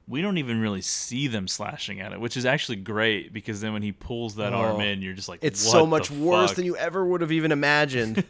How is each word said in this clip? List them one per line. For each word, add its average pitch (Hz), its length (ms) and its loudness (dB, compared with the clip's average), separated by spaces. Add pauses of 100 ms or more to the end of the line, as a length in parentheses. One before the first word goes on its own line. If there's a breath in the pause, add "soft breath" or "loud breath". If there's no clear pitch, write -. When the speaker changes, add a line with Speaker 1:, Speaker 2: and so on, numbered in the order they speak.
Speaker 1:
We 131 160 -4
don't 196 160 0
even 120 220 -2
really 104 200 0
see - 460 -4
them 104 220 -4
slashing 101 520 -8
at 98 120 -10
it, 95 80 -10
which 120 160 -4
is 123 100 0
actually 131 300 0
great, 104 560 0
because 107 280 -8
then 110 120 -4
when 107 100 -4
he 104 80 -2
pulls 117 460 -8
that 104 160 -2
arm 107 240 0
Speaker 2:
Oh. 104 40 -2
Speaker 1:
in, 101 220 -2
you're 95 120 -8
just 98 140 -10
like, 87 140 -12
Speaker 2:
It's - 220 0
Speaker 1:
"What 110 80 4
Speaker 2:
so 160 80 10
Speaker 1:
the 160 80 8
Speaker 2:
much 156 220 2
worse 175 400 4
Speaker 1:
fuck?" 190 60 -2
Speaker 2:
than 180 100 0
you 175 100 -2
ever 170 280 0
would 180 160 2
have 160 120 0
even 160 180 2
imagined. 143 800 2